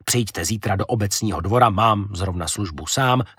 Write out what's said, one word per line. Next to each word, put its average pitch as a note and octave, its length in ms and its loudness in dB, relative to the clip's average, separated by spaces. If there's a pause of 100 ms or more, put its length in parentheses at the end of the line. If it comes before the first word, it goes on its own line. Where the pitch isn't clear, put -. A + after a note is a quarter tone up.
přijďte G#2 400 -2
zítra G#2+ 300 -2
do G2+ 100 0
obecního G#2 560 -2
dvora, A#2 280 4
mám G2+ 440 2
zrovna F2 340 -4
službu D#2+ 400 -6
sám, B2+ 360 2 (160)